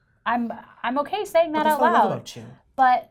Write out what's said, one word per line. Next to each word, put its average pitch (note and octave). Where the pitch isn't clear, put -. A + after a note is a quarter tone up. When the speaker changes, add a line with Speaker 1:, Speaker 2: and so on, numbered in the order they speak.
Speaker 1:
I'm, A#3
I'm B3+
okay F#4
saying E4+
Speaker 2:
But D#4
Speaker 1:
that D4+
Speaker 2:
that's D#4
Speaker 1:
out C#4
Speaker 2:
what D#4
I -
love G3
Speaker 1:
loud. C#3
Speaker 2:
about -
you. A2+
Speaker 1:
But B3+